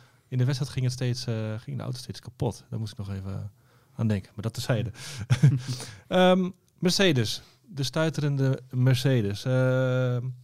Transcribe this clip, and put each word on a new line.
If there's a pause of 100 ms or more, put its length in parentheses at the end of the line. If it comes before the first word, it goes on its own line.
(280)
in
de
wedstrijd
ging
het
steeds,
eh, (220)
ging
de
auto
steeds
kapot.
Daar
moest
ik
nog
even (440)
aan
denken,
maar
dat
terzijde. (480)
<laughs> (580)
Ehm, (300)
Mercedes, (240)
de
stuiterende (120)
Mercedes.
Ehm, (200)